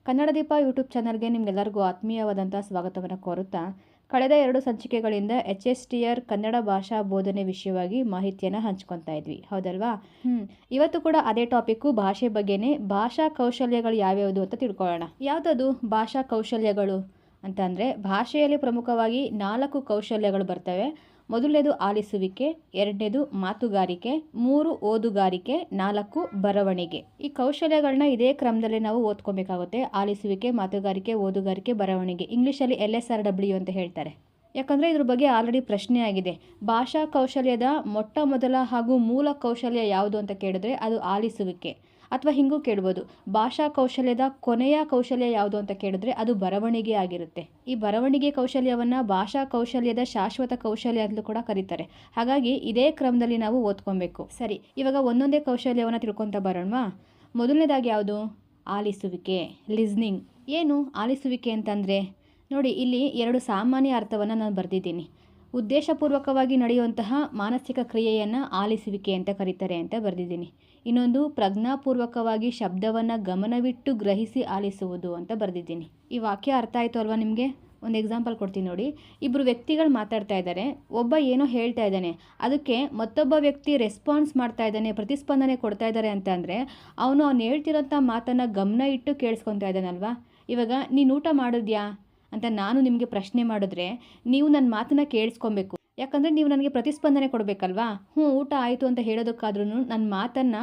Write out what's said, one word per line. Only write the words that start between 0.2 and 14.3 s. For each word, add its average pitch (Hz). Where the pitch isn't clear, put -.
ದೀಪ 302
YouTube 262
ಚಾನಲ್‌ಗೆ 226
ನಿಮ್ಗೆಲ್ಲರಿಗೂ 208
ಆತ್ಮೀಯವಾದಂಥ 196
ಸ್ವಾಗತವನ್ನ 185
ಕೋರುತ್ತಾ, 185
ಕಳೆದ 262
ಎರಡು 262
ಸಂಚಿಕೆಗಳಿಂದ 220
ಎಚ್ 196
ಎಸ್ 254
ಟಿ 240
ಆರ್ 240
ಕನ್ನಡ 220
ಭಾಷಾ 208
ಬೋಧನೆ 196
ವಿಷಯವಾಗಿ 185
ಮಾಹಿತಿಯನ್ನ 196
ಹಂಚ್ಕೊತಾ 185
ಇದ್ವಿ, 156
ಹೌದಲ್ವಾ? 190
ಹ್ಮ್. 240
ಇವತ್ತು 320
ಕೂಡ 320
ಅದೇ 226
ಟಾಪಿಕ್ಕು, 233
ಭಾಷೆ 202
ಬಗ್ಗೆನೇ. 208
ಭಾಷಾ 220
ಕೌಶಲ್ಯಗಳು 240
ಯಾವ್ಯಾವ್ದು 196